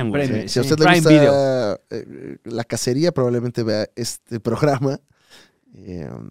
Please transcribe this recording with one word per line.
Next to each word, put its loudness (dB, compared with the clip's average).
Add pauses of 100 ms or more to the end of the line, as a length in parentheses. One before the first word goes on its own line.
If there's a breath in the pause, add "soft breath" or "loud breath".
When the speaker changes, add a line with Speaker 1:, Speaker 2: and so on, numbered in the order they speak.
Speaker 1:
en -2
Speaker 2:
güey. -2
Speaker 1:
Prime, -2
Speaker 3:
Sí, -10
si -2
a 2
Speaker 1:
en 0
Speaker 3:
usted 2
le 4
Speaker 1:
Prime 6
Speaker 3:
gusta, 4
Speaker 1:
Video. 4 (100)
Speaker 3:
eh, -12
la -6
cacería, 0
probablemente -2
vea -2
este -8
programa. 0 (760 soft breath)
Eh, -12 (220)